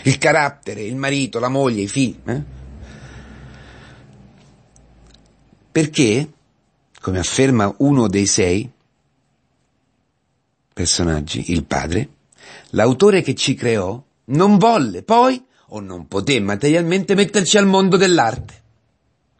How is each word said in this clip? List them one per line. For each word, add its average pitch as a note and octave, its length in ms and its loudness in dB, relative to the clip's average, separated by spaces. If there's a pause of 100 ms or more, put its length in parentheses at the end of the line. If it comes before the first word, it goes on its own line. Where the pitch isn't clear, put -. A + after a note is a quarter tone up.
il C3+ 160 0
carattere, C#3+ 640 -2
il A2 120 -10
marito, C3+ 440 -4
la B2 100 -2
moglie, C3 320 0
i G2+ 60 -2
figli, A#2+ 380 -2
eh? C#3+ 180 -6 (3250)
Perché, D3 600 0 (720)
come F#2 180 -4
afferma A2 580 0
uno C#3 300 2
dei G2 200 0
sei G2+ 440 0 (2000)
personaggi, D#2+ 800 -4
il D#2 140 -2
padre, D#2 440 -4 (600)
l'autore C3 540 4
che C#3 100 -4
ci - 220 -2
creò A2+ 460 -4 (240)
non F#3 320 4
volle F3 440 2
poi B3 420 0 (280)
o G#2+ 80 -10
non F2+ 280 -14
poté G2+ 320 -2
materialmente D#3+ 760 0
metterci G3 460 2
al G3+ 80 4
mondo F#3+ 280 4
dell'arte. F3 680 0 (800)